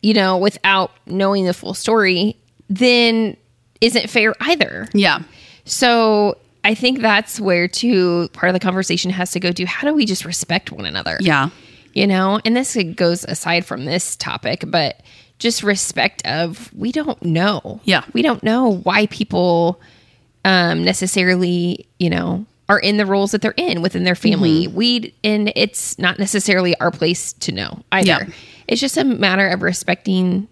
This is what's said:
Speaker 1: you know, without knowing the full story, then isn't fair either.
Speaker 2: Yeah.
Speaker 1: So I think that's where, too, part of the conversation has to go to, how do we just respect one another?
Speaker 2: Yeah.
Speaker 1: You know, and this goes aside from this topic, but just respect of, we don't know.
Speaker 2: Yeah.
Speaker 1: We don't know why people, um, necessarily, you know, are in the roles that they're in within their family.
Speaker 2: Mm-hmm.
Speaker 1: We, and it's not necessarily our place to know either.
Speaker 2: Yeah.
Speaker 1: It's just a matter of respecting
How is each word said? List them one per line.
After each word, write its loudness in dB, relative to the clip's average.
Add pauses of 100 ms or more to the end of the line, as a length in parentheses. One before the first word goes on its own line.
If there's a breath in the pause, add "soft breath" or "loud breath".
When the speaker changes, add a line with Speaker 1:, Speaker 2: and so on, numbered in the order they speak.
Speaker 1:
you 2
know, 2
without 0 (140)
knowing 0
the 0
full -8
story, 0 (320)
then 2 (460)
isn't 2
fair 2
either. -2
Speaker 2:
Yeah. 2 (420 loud breath)
Speaker 1:
So 2 (260)
I 2
think 0
that's 0
where, 2
too, 0
part 0
of 0
the 0
conversation -2
has -4
to -4
go -2
to, -4
how -4
do 0
we 2
just -2
respect -6
one -10
another? -6
Speaker 2:
Yeah. 2 (440 loud breath)
Speaker 1:
You 2
know, 2
and 2
this -2 (180)
goes 0
aside -4
from -10
this -4
topic, -6
but -2 (380 soft breath)
just -2
respect -2
of, -6
we -6
don't -4
know. -2
Speaker 2:
Yeah. 2 (100)
Speaker 1:
We 0
don't 0
know 2
why 2
people, 0 (640 soft breath)
um, 2
necessarily, 0 (120)
you 2
know, -2 (240)
are 4
in 2
the 2
roles 2
that 0
they're 0
in -2
within -2
their 2
family. 2
Speaker 2:
Mm-hmm. -10
Speaker 1:
We, 0 (100)
and 0
it's -4
not -2
necessarily 0
our 2
place -2
to -8
know -10 (120)
either. 4
Speaker 2:
Yeah. 2 (420 loud breath)
Speaker 1:
It's -2
just -2
a 0
matter 2
of -2
respecting -2